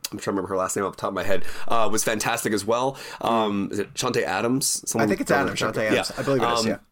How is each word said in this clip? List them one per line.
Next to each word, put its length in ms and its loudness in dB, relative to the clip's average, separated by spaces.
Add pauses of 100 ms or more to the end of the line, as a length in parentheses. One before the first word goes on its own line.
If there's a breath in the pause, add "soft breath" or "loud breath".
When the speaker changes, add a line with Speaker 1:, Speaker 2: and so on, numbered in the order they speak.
(120)
Speaker 1:
I'm 60 -10
trying 40 -12
to 80 -4
remember 180 -2
her 80 -2
last 200 -2
name 80 0
off 120 -4
the 40 -16
top 80 -4
of 60 -6
my 100 -2
head, 200 6 (240 loud breath)
uh, 220 6
was 140 2
fantastic 480 0
as 120 0
well. 320 0 (240 loud breath)
Um, 520 0
is 60 -4
it 160 -6
Shantae 280 0
Adams? 680 -2
Someone 180 0
Speaker 2:
I 20 2
think 140 0
it's 60 -6
Speaker 1:
someone 180 2
Speaker 2:
Adams, 120 -4
Speaker 1:
check 160 -2
Speaker 2:
Shantae 140 -2
Speaker 1:
it. 40 2
Speaker 2:
Adams. 220 0
Speaker 1:
Yeah. 60 -8
Speaker 2:
I 20 -4
believe 200 2
it 100 2
is, 80 0
Speaker 1:
Um, 80 0
Speaker 2:
yeah. 80 -2 (140)